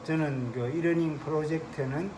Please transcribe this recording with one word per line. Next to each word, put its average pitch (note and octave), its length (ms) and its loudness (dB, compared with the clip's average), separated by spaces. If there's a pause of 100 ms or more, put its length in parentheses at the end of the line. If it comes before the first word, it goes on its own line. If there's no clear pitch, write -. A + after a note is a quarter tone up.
저는 C#3 480 0
그 B2 160 -2
이러닝 E3 520 2
프로젝트는 D3+ 960 -2